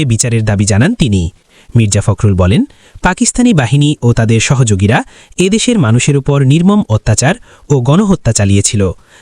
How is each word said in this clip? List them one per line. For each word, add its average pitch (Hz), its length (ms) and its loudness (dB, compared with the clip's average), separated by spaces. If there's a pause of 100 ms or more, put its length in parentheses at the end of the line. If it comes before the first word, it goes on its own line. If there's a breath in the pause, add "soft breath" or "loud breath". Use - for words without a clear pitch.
(120)
বিচারের 113 380 -2
দাবি 101 220 0
জানান 117 200 2 (100)
তিনি। 101 200 0 (560 soft breath)
মির্জা 101 240 0
ফখরুল 104 400 0
বলেন, 98 200 2 (440 soft breath)
পাকিস্তানি 240 480 0
বাহিনী 143 360 0 (160)
ও - 80 4
তাদের 113 260 0 (100)
সহযোগীরা 110 480 0 (480 loud breath)
এদেশের 220 400 0
মানুষের 123 360 0
উপর 139 160 -2 (140)
নির্মম 185 380 2
অত্যাচার 110 460 0 (340 soft breath)
ও 147 60 2 (120)
গণহত্যা 175 520 0
চালিয়েছিল, 101 420 0 (400 soft breath)